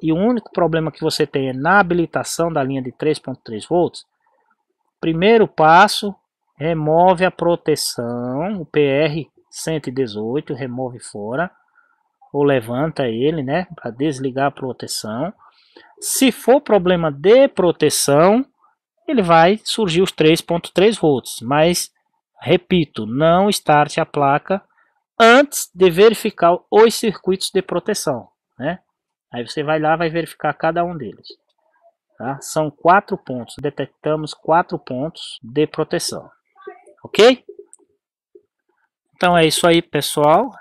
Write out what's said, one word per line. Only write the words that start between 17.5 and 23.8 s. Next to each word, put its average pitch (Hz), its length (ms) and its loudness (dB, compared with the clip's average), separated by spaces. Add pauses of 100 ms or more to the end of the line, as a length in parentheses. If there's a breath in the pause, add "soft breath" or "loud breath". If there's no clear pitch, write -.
ele 262 140 0
vai 170 420 4
surgir 180 380 -2
os 185 100 0
três 160 300 2
ponto - 320 -6
três 196 240 2
volts, 143 440 -2
mas, 151 500 0 (500)
repito, 160 640 -2
não 165 440 2
starte 151 500 0